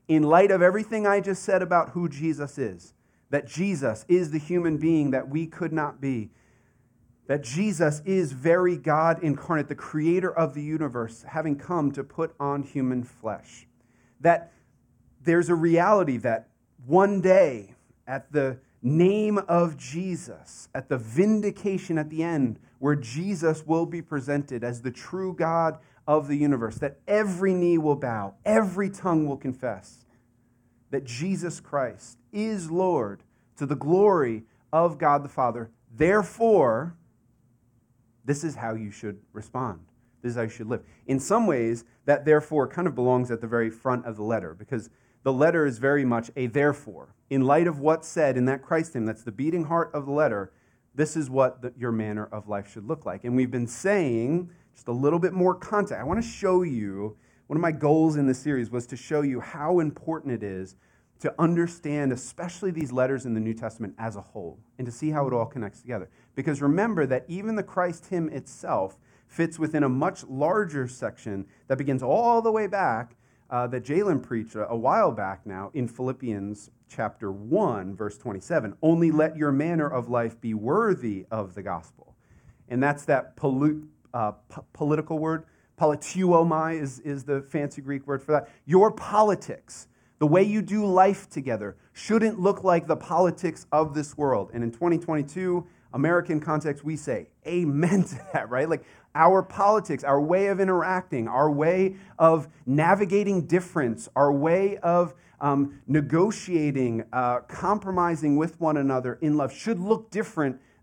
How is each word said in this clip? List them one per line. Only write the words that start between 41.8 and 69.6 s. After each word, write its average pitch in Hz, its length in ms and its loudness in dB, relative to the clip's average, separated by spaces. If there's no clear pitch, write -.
that 143 180 2
therefore 151 420 4
kind 175 220 -2
of 131 80 -6
belongs 127 340 2
at 117 100 -4
the 117 60 -8
very 113 240 0
front 123 340 -4
of 113 120 -10
the 107 80 -8
letter, 104 300 -4
because 107 360 -10
the 135 100 2
letter 156 320 4
is 127 140 -2
very 139 260 2
much 117 300 -2
a 127 140 -2
therefore. 113 640 -2
In 135 120 2
light 151 260 4
of 156 100 -6
what's 156 300 0
said 139 280 0
in 123 100 2
that 135 140 -2
Christ 165 340 -4
hymn, 113 120 -4
that's 110 160 -8
the 120 80 -12
beating 156 360 -2
heart 165 280 0
of 147 120 -6
the 139 40 -6
letter, 120 420 0
this 139 220 -2
is 143 140 -4
what 131 320 2
the, 123 160 -10
your 120 140 -4
manner 107 340 -4
of 107 220 -12
life 101 220 -8
should 104 160 -16
look 147 200 -8
like. 95 180 -8
And 120 100 -2
we've 127 160 2
been 120 180 -4
saying, 165 800 -2
just - 140 -18
a 120 40 -4
little 139 260 2
bit 175 140 0
more 185 220 2
context. 180 440 -4
I 110 60 -8
want 185 180 -2
to 233 60 -10
show 185 340 0
you, 107 540 -6
one 147 100 -4
of 165 60 0
my 165 100 2
goals 156 440 4
in 143 100 2
this 127 120 2
series 127 300 -2
was 120 200 -6
to 131 80 -12
show 151 260 -2
you 131 180 -2
how 160 380 -2
important 156 560 -4
it 107 80 -6
is 95 340 -8
to - 180 -4
understand, 160 760 0
especially 175 600 -8
these 156 200 -8
letters 127 320 0
in 120 80 -6
the 110 80 -2
New 110 140 -4
Testament 110 440 -10
as 113 180 -8
a 101 40 -14
whole, 90 380 -14
and 131 80 -10
to 120 80 -10
see 151 180 -6
how 147 180 0
it 123 40 -4
all 117 140 0
connects 107 340 -10
together. 117 300 -10
Because 151 260 -4
remember 165 460 2
that 127 220 -2
even 202 260 -6
the 208 80 -2
Christ 180 440 -4
hymn 170 220 -2
itself 127 720 -6
fits 165 300 -4
within 156 260 0